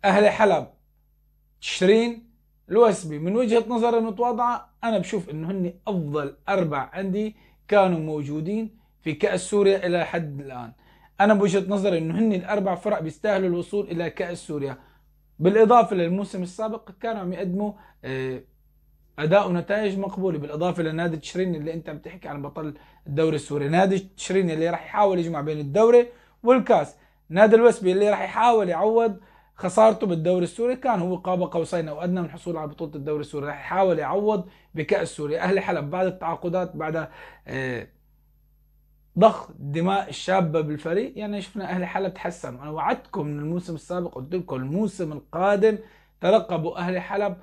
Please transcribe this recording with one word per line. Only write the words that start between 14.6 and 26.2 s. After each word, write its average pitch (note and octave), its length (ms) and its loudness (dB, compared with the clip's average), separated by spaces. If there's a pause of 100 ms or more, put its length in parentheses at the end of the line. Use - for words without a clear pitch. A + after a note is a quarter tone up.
بالإضافة A3 560 6
للموسم F#3 480 -2
السابق G#3+ 480 -8 (100)
كانوا A3 200 -4
عم F#3 120 -6
يقدموا، G3 400 -4 (300)
آه، C3 380 -6 (800)
أداء F#3 300 4
ونتائج G3 500 -2
مقبولة، F#3 400 -4
بالإضافة D#3 440 -4
لنادي D#3+ 340 -2
تشرين F3+ 380 -4
اللي D#3 180 -8
أنت E3 160 -10
عم D3+ 100 -10
تحكي F3 280 -16
عن C#3+ 140 -10
بطل D3 320 -10 (340)
الدوري D#3 280 2
السوري. C#3+ 320 -4
نادي F#3 320 4
تشرين F#3 500 -2
اللي D#3+ 200 0
راح - 160 -6
يحاول G3 340 2
يجمع E3 220 -4
بين D3+ 180 -4
الدوري A3+ 480 6 (360)